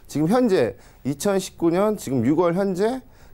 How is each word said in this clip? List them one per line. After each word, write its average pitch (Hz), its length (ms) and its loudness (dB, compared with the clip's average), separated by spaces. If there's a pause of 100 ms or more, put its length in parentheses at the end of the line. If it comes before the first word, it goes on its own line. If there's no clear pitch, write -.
지금 156 220 -2
현재 190 480 2 (260)
이천십구 185 680 -2
년 202 260 0
지금 123 280 -2
유월 165 300 2
현재 202 460 -2 (320)